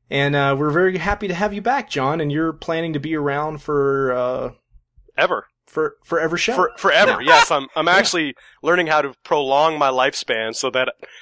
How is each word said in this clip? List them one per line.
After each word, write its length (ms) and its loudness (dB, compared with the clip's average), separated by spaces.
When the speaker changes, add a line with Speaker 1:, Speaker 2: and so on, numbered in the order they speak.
Speaker 1:
And, 260 0
uh, 240 2
we're 120 0
very 260 2
happy 320 -4
to 40 -4
have 200 -2
you 80 -8
back, 280 -2
John, 300 -2
and 100 -2
you're 220 -2
planning 400 -6
to 80 -4
be 160 -6
around 460 -4
for, 500 0
uh, 400 -4
Speaker 2:
Ever. 280 0
Speaker 1:
for, 360 -4
forever 320 -2
show. 200 -2
Speaker 2:
For, 220 2
forever, 440 4
Speaker 1:
Yeah. 140 6
Speaker 2:
yes. 160 6
I'm, 240 0
I'm 100 0
Speaker 1:
Yeah. 100 4
Speaker 2:
actually 380 0
learning 240 2
how 160 2
to 100 -8
prolong 540 2
my 120 2
lifespan 680 -2
so 160 -4
that 180 0